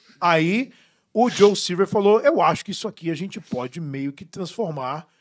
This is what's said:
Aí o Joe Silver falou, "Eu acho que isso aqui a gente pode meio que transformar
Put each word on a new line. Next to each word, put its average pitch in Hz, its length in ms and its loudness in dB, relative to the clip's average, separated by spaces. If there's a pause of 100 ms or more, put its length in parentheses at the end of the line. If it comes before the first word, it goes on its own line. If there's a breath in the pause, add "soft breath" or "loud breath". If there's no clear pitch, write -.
(200)
Aí 175 520 2 (420 soft breath)
o 240 160 2
Joe 202 260 6
Silver 180 320 -2
falou, 208 320 4
"Eu 285 220 2
acho - 240 2
que 208 60 -10
isso 190 160 -8
aqui 165 220 -8
a 165 60 -2
gente 190 240 -10
pode 127 400 -8
meio 139 320 -6
que 139 140 -18
transformar 160 840 -8 (140)